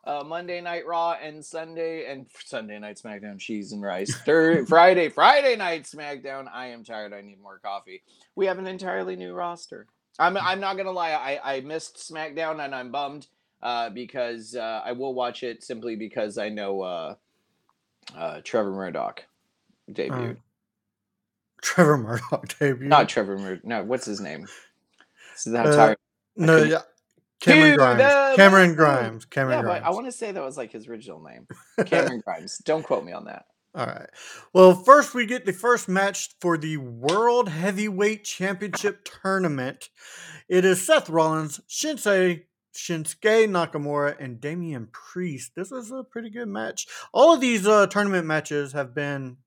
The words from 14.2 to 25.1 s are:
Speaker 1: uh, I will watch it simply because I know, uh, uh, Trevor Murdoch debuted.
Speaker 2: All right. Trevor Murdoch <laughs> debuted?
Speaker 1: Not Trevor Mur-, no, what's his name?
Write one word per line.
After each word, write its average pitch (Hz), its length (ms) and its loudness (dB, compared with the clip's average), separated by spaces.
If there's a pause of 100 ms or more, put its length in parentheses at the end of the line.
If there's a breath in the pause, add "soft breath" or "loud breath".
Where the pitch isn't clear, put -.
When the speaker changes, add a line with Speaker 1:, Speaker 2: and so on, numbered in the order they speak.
Speaker 1:
uh, 113 300 -8
I 123 80 -8
will 131 200 -8
watch 123 300 -6
it 117 200 -10
simply 113 340 -10
because 107 400 -8
I 107 120 -6
know, 98 320 -6
uh, 87 340 -8 (1000)
uh, 78 280 -10
Trevor 107 280 -4
Murdoch 82 540 -8 (680)
debuted. - 200 -8
Speaker 2:
All 127 140 -6
right. 120 120 -10 (1200)
Trevor 151 360 4
Murdoch 117 500 -6
<laughs> - 120 -14
debuted? 135 240 -2
Speaker 1:
Not 139 260 6
Trevor 98 280 -2
Mur-, 95 260 -8
no, 107 200 -6
what's 123 220 -4
his 104 160 -8
name? 78 260 -12 (840 loud breath)